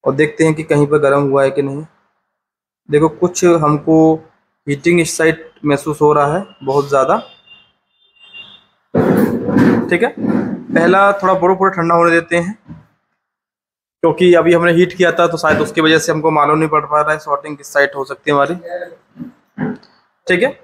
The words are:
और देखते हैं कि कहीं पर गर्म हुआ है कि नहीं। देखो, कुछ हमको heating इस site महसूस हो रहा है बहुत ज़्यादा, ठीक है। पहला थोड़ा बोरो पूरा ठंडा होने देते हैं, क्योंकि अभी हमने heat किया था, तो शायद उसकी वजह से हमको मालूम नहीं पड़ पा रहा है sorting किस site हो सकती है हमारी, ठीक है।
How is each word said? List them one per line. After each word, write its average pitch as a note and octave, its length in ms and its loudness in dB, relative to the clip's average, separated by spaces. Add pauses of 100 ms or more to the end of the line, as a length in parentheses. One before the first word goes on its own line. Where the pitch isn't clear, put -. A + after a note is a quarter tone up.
और C3+ 120 -2
देखते D3+ 280 0
हैं D#3+ 100 2
कि D#3 120 -8
कहीं D3 220 2
पर D3+ 120 0
गर्म C#3 300 2
हुआ C#3 140 2
है C#3 80 0
कि C#3+ 100 -4
नहीं। C#3 240 -8 (1040)
देखो, D3 200 2
कुछ F3+ 360 -4
हमको D#3+ 680 2 (540)
heating E3+ 320 0
इस D#3+ 180 -4
site D#3+ 320 -2 (160)
महसूस D3 360 -2
हो D3+ 120 4
रहा C#3+ 200 2
है G3 120 -4 (180)
बहुत C#3 260 -2
ज़्यादा, C#3 280 0 (2750)
ठीक F3 160 0
है। B3+ 60 -2 (640)
पहला F#3 400 2
थोड़ा F#3+ 220 0
बोरो F#3 200 2
पूरा F#3 160 0
ठंडा E3+ 240 -2
होने E3+ 160 4
देते E3 260 0
हैं, F3 160 -4 (1500)
क्योंकि F3 320 4
अभी E3 180 4
हमने E3+ 200 2
heat F3 200 2
किया F3 180 2
था, E3+ 160 0
तो E3 100 -4
शायद D#3 220 0
उसकी D3+ 220 -2
वजह D#3 180 4
से E3 120 -4
हमको D#3 200 0
मालूम D3+ 280 2
नहीं D#3 100 -2
पड़ D3+ 140 0
पा D3+ 180 -2
रहा D3+ 100 -2
है D#3 80 -4
sorting D3 380 -8
किस - 160 -20
site C#3 220 0
हो C#3 100 -6
सकती C#3 260 -6
है C#3+ 40 2
हमारी, C#3+ 200 0 (1700)
ठीक F3+ 160 0
है। - 60 0 (140)